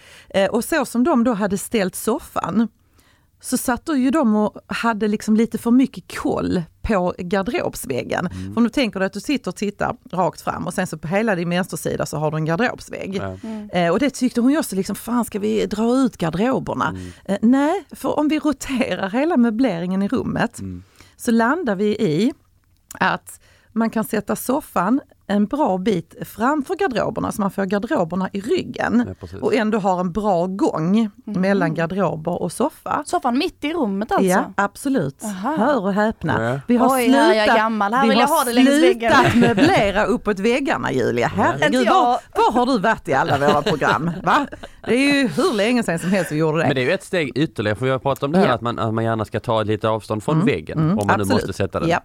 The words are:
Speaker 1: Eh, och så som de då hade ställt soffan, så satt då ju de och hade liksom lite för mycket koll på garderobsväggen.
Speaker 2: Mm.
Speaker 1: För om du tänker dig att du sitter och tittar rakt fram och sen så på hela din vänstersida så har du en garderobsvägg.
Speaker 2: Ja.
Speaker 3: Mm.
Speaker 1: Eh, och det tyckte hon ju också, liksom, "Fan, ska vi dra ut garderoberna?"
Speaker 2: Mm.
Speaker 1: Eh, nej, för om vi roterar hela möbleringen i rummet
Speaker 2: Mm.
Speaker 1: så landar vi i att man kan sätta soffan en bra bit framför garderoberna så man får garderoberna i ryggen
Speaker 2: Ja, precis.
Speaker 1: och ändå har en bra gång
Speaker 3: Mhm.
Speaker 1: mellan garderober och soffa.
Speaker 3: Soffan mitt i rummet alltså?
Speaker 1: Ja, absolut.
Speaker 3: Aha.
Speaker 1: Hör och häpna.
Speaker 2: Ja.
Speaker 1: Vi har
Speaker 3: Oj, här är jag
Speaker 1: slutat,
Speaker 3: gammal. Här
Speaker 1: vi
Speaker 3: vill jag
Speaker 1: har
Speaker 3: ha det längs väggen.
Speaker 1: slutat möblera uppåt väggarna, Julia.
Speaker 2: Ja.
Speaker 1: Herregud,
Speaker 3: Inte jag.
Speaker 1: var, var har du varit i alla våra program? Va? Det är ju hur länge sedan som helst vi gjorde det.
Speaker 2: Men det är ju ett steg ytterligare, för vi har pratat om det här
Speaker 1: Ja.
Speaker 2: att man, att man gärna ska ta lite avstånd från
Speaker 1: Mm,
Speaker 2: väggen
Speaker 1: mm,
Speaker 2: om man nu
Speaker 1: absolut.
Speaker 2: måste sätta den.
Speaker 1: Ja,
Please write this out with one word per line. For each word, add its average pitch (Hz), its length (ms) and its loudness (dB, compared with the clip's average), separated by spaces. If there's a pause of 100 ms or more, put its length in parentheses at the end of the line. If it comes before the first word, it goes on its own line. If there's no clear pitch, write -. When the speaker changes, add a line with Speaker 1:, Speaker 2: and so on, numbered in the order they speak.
(300)
Speaker 1:
Eh, 196 200 2
och 226 140 0
så 302 200 0
som 240 200 0
de 254 200 4
då 254 80 2
hade 196 260 -2
ställt 190 360 -2
soffan, 226 720 -2 (720)
så - 180 -2
satt - 280 -2
då 311 100 0
ju 254 140 2
de 233 260 2
och 214 200 0 (100)
hade 220 420 -2
liksom 214 280 0
lite 220 220 2
för 240 120 0
mycket - 480 2
koll 180 440 -2 (200)
på 180 360 0
garderobsväggen. 196 1080 -4
Speaker 2:
Mm. 185 280 -8
Speaker 1:
För 220 60 -2
om 240 40 6
du 226 60 0
tänker 214 300 -2
dig 190 60 0
att 190 60 -4
du 202 80 -10
sitter 185 300 -4
och 170 60 -10
tittar - 400 -4 (160)
rakt 170 280 -2
fram - 260 -6
och 175 80 -8
sen 185 120 -2
så 160 120 -10
på 156 100 -10
hela 202 260 0
din 170 160 -4
vänstersida - 560 -4
så - 100 -8
har 151 140 -2
du 151 60 -6
en 156 80 -2
garderobsvägg. 190 720 -4
Speaker 2:
Ja. 190 260 -6
Speaker 3:
Mm. 214 300 -12
Speaker 1:
Eh, 170 200 2
och 185 60 2
det 277 120 2
tyckte 240 300 -2
hon 254 120 4
ju 320 60 2
också, 214 180 -4
liksom, 196 200 -4
"Fan, 233 280 -2
ska - 140 -8
vi 214 280 0
dra 226 300 0
ut 262 200 0
garderoberna?" 175 720 -2
Speaker 2:
Mm. 92 140 -8 (220)
Speaker 1:
Eh, 196 180 -2
nej, 285 500 2
för - 260 -4
om 302 100 2
vi 302 100 2
roterar 220 720 -2
hela 294 260 0
möbleringen 208 640 0
i 196 60 0
rummet - 520 -2
Speaker 2:
Mm. 92 220 -10 (340)
Speaker 1:
så - 140 -4
landar 233 460 2
vi 208 120 0
i 208 440 0 (680)
att 180 400 -4 (320)
man 226 180 0
kan 220 140 -2
sätta 214 320 -4
soffan 247 640 -2 (260)
en 208 200 2
bra 240 320 0
bit 185 360 -2 (120)
framför 285 500 -2
garderoberna 262 560 -2
så - 100 -6
man 196 80 0
får 196 140 -4
garderoberna 196 680 -2
i 196 80 -6
ryggen 247 680 -2
Speaker 2:
Ja, 92 120 -8
precis. - 220 -12
Speaker 1:
och - 120 2
ändå 214 240 0
har 180 220 0
en 180 120 -2
bra 190 340 0
gång 196 640 0 (140)
Speaker 3:
Mhm. 202 160 -4
Speaker 1:
mellan 185 340 2
garderober 165 680 -2
och 175 100 -4
soffa. - 540 -4
Speaker 3:
Soffan 269 320 -2
mitt 320 260 -4
i 294 80 -2
rummet 220 400 -2
alltså? 294 140 4
Speaker 1:
Ja, 196 300 2
absolut. 202 680 -2
Speaker 3:
Aha. 214 320 -4
Speaker 1:
Hör 247 260 2
och 196 100 0
häpna. 202 500 0 (100)
Speaker 2:
Ja. 139 140 -4
Speaker 1:
Vi 240 100 4
har 254 200 4
Speaker 3:
Oj, 247 120 2
här 277 220 6
är - 40 6
jag 214 100 2
Speaker 1:
slutat, 226 140 4
Speaker 3:
gammal. 214 360 0
Här 269 80 2
Speaker 1:
vi 233 60 4
Speaker 3:
vill 226 100 4
jag 247 80 4
Speaker 1:
har 311 100 2
Speaker 3:
ha 277 80 4
det 247 80 -2
längs 262 160 6
väggen. 285 440 4
Speaker 1:
slutat 277 240 4
möblera 233 680 4
uppåt 208 340 0
väggarna, 233 540 0
Julia. 117 440 0
Speaker 2:
Ja. 202 60 2
Speaker 1:
Herregud, 294 320 2
Speaker 3:
Inte 254 120 4
jag. 359 80 4
Speaker 1:
var, 254 240 4 (180)
var 440 160 4
har 240 140 2
du 262 120 2
varit 196 300 0
i 139 60 2
alla 151 240 2
våra 147 240 4
program? 147 480 0 (140)
Va? 254 220 2 (400)
Det 220 80 2
är 277 280 4
ju 240 60 2
hur 254 260 0
länge 226 280 2
sedan 170 160 -2
som 170 120 -2
helst 185 220 0
vi 151 40 -2
gjorde 156 220 2
det. 131 80 2
Speaker 2:
Men 139 80 2
det 131 80 0
är 127 40 0
ju 156 60 2
ett 190 120 -2
steg 165 300 -2
ytterligare, 107 420 -2
för 127 80 -6
vi 131 60 2
har 131 80 0
pratat 135 240 -2
om 143 100 -2
det 180 60 4
här 180 80 4
Speaker 1:
Ja. 131 80 4
Speaker 2:
att 104 60 -4
man, 117 180 -4
att 110 160 -2
man 113 100 0
gärna 113 200 0
ska - 160 -6
ta 110 220 0
lite 107 260 0
avstånd 110 340 -2
från 151 120 0
Speaker 1:
Mm, 160 120 2
Speaker 2:
väggen 87 320 -2
Speaker 1:
mm, 160 120 0
Speaker 2:
om 208 60 0
man 208 100 -2
nu 175 60 2
Speaker 1:
absolut. 196 180 0
Speaker 2:
måste - 220 0
sätta 92 280 -2
den. 170 80 -2
Speaker 1:
Ja, - 160 0